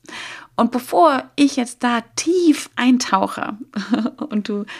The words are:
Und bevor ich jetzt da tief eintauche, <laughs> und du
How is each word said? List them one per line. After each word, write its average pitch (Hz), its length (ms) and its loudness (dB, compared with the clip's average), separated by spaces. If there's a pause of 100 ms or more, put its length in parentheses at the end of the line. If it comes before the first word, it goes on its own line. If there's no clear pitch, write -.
(560)
Und 233 160 0
bevor 262 640 2
ich 285 180 2
jetzt - 300 -4
da 240 160 0 (160)
tief 339 580 2
eintauche, 214 840 0 (340)
<laughs> - 380 -4
und 214 200 -4
du 202 160 -6 (160)